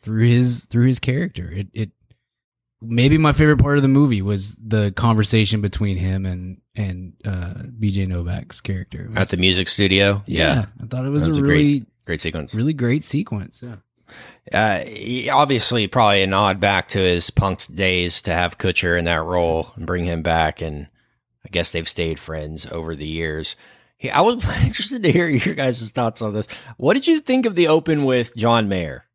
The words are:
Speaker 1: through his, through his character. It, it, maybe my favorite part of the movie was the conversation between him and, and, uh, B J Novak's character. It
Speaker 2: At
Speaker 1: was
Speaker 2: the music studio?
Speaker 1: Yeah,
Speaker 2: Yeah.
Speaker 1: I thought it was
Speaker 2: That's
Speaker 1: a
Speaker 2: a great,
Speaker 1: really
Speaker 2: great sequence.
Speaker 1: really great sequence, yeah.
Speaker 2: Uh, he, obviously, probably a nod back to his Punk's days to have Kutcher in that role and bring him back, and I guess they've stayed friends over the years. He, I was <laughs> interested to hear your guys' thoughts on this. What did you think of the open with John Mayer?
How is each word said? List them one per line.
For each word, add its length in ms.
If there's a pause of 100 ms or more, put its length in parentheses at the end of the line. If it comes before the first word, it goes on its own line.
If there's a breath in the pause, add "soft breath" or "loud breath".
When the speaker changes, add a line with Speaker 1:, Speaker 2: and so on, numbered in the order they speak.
Speaker 1:
through 240
his, 380
through 240
his 100
character. 540
It, 200
it, 180 (920)
maybe 340
my 160
favorite 260
part 180
of 60
the 60
movie 340
was 340
the 400
conversation 640
between 360
him 300
and, 340 (140)
and, 380 (120)
uh, 380 (160)
B 140
J 140
Novak's 540
character. 440
It 80
Speaker 2:
At 80
Speaker 1:
was 100
Speaker 2:
the 60
music 320
studio? 580
Speaker 1:
Yeah, 280
Speaker 2:
Yeah. 120 (160)
Speaker 1:
I 40
thought 200
it 40
was 160
Speaker 2:
That's 120
Speaker 1:
a 40
Speaker 2:
a 20
great, 140
Speaker 1:
really 280 (200)
Speaker 2:
great 140
sequence. 360
Speaker 1:
really 160
great 320
sequence, 580
yeah. 140 (760 loud breath)
Speaker 2:
Uh, 280
he, 500
obviously, 560
probably 380
a 20
nod 320
back 300
to 100
his 320
Punk's 380
days 540
to 100
have 260
Kutcher 400
in 60
that 180
role 540
and 100
bring 160
him 200
back, 380
and 280 (580)
I 40
guess 200
they've 180
stayed 300
friends 480
over 300
the 100
years. 480 (440 soft breath)
He, 120
I 120
was 200 (180)
<laughs> 40
interested 400
to 80
hear 160
your 260
guys' 380
thoughts 300
on 120
this. 140 (300 loud breath)
What 160
did 120
you 140
think 260
of 80
the 140
open 360
with 300
John 340
Mayer? 360 (100)